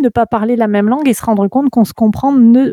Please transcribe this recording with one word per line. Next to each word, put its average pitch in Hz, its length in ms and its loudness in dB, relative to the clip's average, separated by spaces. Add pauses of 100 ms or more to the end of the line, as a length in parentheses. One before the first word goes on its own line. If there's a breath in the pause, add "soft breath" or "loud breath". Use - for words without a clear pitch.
ne 254 60 0
pas 233 180 0
parler 226 300 -4
la 226 140 -2
même 202 180 0
langue 277 220 -2
et 226 40 0
se - 120 -8
rendre 202 240 -2
compte 269 200 -2
qu'on 233 140 0
se - 100 -4
comprend 233 380 -2
ne, 247 420 4